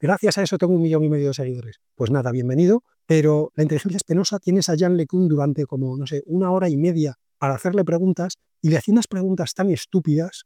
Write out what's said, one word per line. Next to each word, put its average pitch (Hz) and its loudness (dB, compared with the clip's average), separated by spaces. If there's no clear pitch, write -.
gracias 190 0
a 202 -2
eso 180 -2
tengo 180 2
un 170 2
millón 160 2
y 151 2
medio 143 0
de 135 -2
seguidores". 127 -8
Pues 113 -2
nada, 127 0
bienvenido, 139 2
pero 151 2
la 151 -2
inteligencia 156 -2
es - -6
penosa. 185 -2
Tienes 185 0
a 175 0
Jean 180 2
LeCun 175 0
durante 147 0
como, 131 -6
no 139 -8
sé, 143 -6
una 180 -2
hora 185 0
y 151 0
media 156 0
para 139 -2
hacerle 185 0
preguntas 170 -2
y 156 2
le 160 4
hacía - 0
unas 226 4
preguntas 185 -4
tan 190 0
estúpidas 165 -2